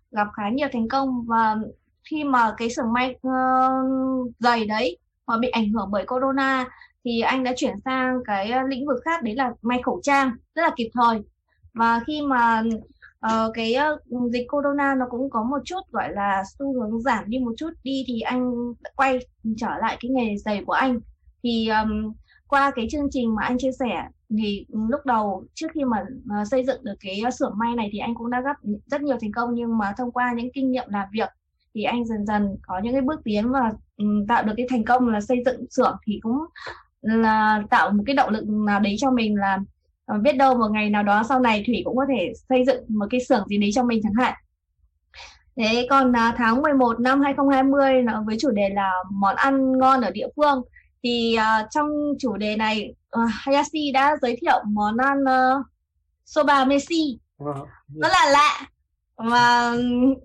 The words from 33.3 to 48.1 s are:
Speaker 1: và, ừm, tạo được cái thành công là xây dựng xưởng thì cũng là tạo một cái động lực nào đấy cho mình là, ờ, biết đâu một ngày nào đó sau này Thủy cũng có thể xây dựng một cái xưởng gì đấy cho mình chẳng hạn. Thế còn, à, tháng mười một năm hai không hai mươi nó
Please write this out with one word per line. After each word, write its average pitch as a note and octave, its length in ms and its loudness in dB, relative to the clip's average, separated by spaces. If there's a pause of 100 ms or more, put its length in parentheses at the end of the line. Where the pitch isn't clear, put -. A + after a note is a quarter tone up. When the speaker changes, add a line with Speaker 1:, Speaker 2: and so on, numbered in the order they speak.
Speaker 1:
và, B3 200 2 (260)
ừm, G#3 300 0
tạo G#3+ 160 2
được G#3+ 140 -2
cái B3 120 -2
thành A#3+ 160 0
công A#3+ 220 4
là G#3+ 140 0
xây B3 240 -2
dựng B3 240 -2
xưởng A3 280 0 (100)
thì G#3 160 -4
cũng A3+ 140 0 (640)
là A3 680 2
tạo F#3 200 4
một G3+ 160 2
cái C#4 100 0
động C4+ 140 4
lực G#3+ 180 -2
nào G#3 320 2
đấy G3+ 200 2
cho C4+ 120 2
mình A3+ 240 2
là, G3 240 0 (460)
ờ, G#3+ 120 -4
biết C4 200 2
đâu C4 200 6
một G#3+ 140 2
ngày G#3+ 180 0
nào G#3 140 2
đó G#3 260 2
sau C4 100 2
này A3 280 2
Thủy G#3 180 0
cũng G#3 120 -2
có C4+ 120 2
thể F3 240 -2 (160)
xây B3+ 160 4
dựng B3+ 220 2
một G#3 220 -2
cái B3 200 0
xưởng G#3 180 2
gì G3+ 100 -2
đấy G3+ 160 2
cho B3 100 2
mình A#3 200 2
chẳng G3+ 100 0
hạn. B3 200 2 (1200)
Thế A#3 340 0
còn, C4 260 6
à, A#3 220 2
tháng A#3 240 2
mười D4+ 120 2
một A#3+ 260 4
năm C4 220 4
hai C#4 120 2
không C#4 160 2
hai C4+ 140 4
mươi C4+ 380 4
nó A3 240 0